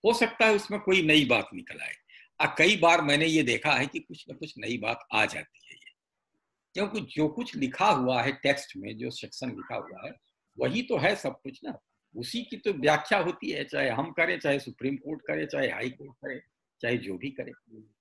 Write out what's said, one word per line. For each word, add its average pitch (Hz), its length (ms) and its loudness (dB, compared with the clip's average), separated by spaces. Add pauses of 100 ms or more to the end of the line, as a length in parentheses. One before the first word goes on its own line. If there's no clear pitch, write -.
हो 226 140 4
सकता 226 280 4
है 214 80 6
उसमें 202 260 -2
कोई 190 220 4
नई 156 220 6
बात 117 300 2
निकल - 260 -14
आए। - 140 -10 (460)
आ, 165 180 0
कई 202 180 6
बार 170 240 6
मैंने 147 260 4
ये 156 160 4
देखा 123 300 2
है 131 140 2
कि - 120 -10
कुछ - 300 -16
ना 143 80 -14
कुछ 156 220 -14
नई 113 200 -4
बात 113 340 -4
आ 107 140 2
जाती - 400 -10
है - 80 -20
ये। - 180 -20 (840)
क्योंकि 202 400 -4
जो 151 140 2
कुछ - 280 -6
लिखा 135 300 0
हुआ 127 360 4
है 135 100 0
टेक्स्ट - 440 -2
में, 104 200 -10
जो 120 140 -8
सेक्शन 117 400 -10
लिखा 110 240 -10
हुआ - 320 -10
है, - 60 -12 (460)
वही 196 240 0
तो 233 160 -2
है 185 180 2
सब - 260 -8
कुछ - 220 -14
ना। 359 140 -10 (380)
उसी 226 260 -6
की - 140 -12
तो 202 160 -2
व्याख्या 151 460 2
होती 175 320 -2
है, 143 140 -4
चाहे 139 240 -2
हम 139 240 -2
करें, 170 260 0
चाहे 143 200 0
सुप्रीम 131 380 -6
कोर्ट 147 240 -8
करे, 156 260 -4
चाहे 139 240 -2
हाई 120 200 -6
कोर्ट 139 220 -18
करे, 135 280 -12 (420)
चाहे 120 160 0
जो 98 200 -8
भी 139 120 -8 (100)
करे। - 400 -14 (200)